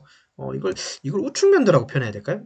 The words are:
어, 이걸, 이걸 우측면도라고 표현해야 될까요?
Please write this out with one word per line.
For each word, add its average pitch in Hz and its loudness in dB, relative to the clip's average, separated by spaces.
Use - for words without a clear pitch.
어, 135 -10
이걸, - -4
이걸 196 -4
우측면도라고 277 4
표현해야 123 -4
될까요? 170 -8